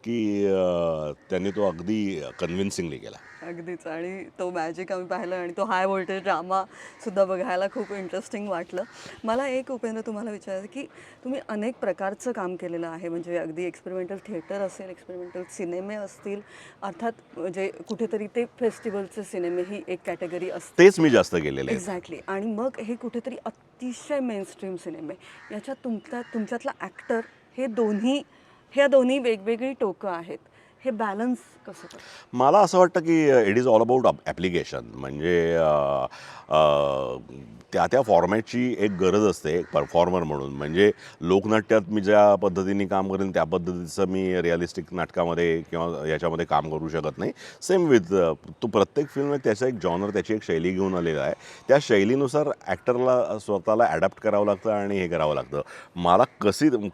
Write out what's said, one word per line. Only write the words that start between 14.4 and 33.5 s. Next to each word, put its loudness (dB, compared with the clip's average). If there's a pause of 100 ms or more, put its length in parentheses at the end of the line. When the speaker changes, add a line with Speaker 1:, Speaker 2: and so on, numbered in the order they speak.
Speaker 2:
असेल, -8
एक्सपेरिमेंटल -12
सिनेमे -8
असतील, -10 (420)
अर्थात -6 (240)
म्हणजे -4 (180)
कुठेतरी -4
ते -4
फेस्टिवलचे -6
सिनेमे -4
ही -8
एक -6
कॅटेगरी -6
असते. 6
Speaker 1:
तेच 10
मी 8
जास्त 6
केलेले 0
आहेत. -6
Speaker 2:
Exactly. -8 (100)
आणि -4
मग -4
हे -8
कुठेतरी -8
अतिशय -8
मेनस्ट्रीम -6
सिनेमे, -10 (380)
याच्यात -10
तुमचा, -8
तुमच्यातला -6 (100)
ॲक्टर -4 (380)
हे -2
दोन्ही, 0 (480)
ह्या 4
दोन्ही 6
वेगवेगळी -2
टोकं -4
आहेत, -8 (460)
हे -2
बॅलन्स -2 (280)
कसं -18
करता? -20 (360)
Speaker 1:
मला 6
असं 6
वाटतं 6
की, 6
अ, 8
it 4